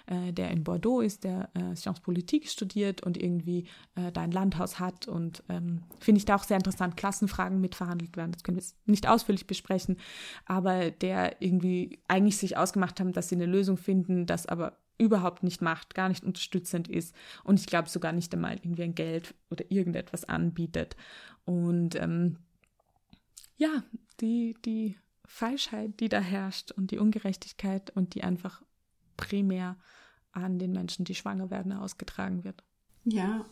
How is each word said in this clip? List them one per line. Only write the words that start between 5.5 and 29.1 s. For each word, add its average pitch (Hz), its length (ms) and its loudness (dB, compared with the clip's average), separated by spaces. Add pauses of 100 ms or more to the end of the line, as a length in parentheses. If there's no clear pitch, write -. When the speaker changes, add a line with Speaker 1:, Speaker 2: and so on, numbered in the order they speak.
Speaker 1:
finde 208 180 8
ich 202 60 -2
da 202 100 4
auch 196 80 2
sehr 202 140 2
interessant, 185 400 0
Klassenfragen 190 640 0
mitverhandelt 175 560 -4
werden, 170 160 -4
das - 100 -12
können 180 140 0
wir 185 40 -4
jetzt - 140 -12 (140)
nicht 208 180 6
ausführlich 220 400 4
besprechen, 185 480 -2 (500)
aber 185 460 2
der - 500 0
irgendwie 180 680 2
eigentlich 196 260 6
sich 190 220 -2
ausgemacht 185 420 2
haben, 185 140 0
dass 175 160 -2
sie 180 60 0
eine 175 100 2
Lösung 190 320 4
finden, 185 480 2
das 170 220 -2
aber 170 320 -4 (200)
überhaupt 196 420 4
nicht 180 180 0
macht, 165 360 -2
gar 190 120 0
nicht 185 160 -2
unterstützend 175 640 -2
ist 170 280 -4 (280)
und 196 160 8
ich 196 60 -6
glaube 165 240 0
sogar 165 220 -2
nicht 170 200 -2
einmal 170 260 -2
irgendwie 170 260 -4
ein 170 100 -2
Geld 165 400 -4 (160)
oder - 200 -6
irgendetwas 180 560 -2
anbietet. 165 720 -2 (500)
Und, 175 500 2
ähm, 170 420 0 (1200)
ja, 311 260 2 (380)
die, 233 340 0 (100)
die 220 300 -2 (300)
Falschheit, 220 720 -6
die 226 100 2
da 208 100 2
herrscht 190 520 -4
und 190 200 -4
die - 80 -2
Ungerechtigkeit 196 920 0
und 185 240 -2
die - 100 -6
einfach 180 380 -4 (560)